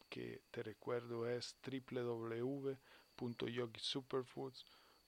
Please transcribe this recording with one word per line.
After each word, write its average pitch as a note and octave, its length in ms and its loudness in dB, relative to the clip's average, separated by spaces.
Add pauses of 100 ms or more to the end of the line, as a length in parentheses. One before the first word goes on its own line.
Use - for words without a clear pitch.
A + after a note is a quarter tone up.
que A#2+ 340 -4 (100)
te A#2+ 120 -2
recuerdo A#2 640 0
es A#2+ 320 0
triple C3 400 -2
W A#2 400 2
W C3+ 220 2
w C3+ 180 0 (380)
punto A#2+ 320 0
yogi A#2+ 320 -2
superfoods C3 840 0 (420)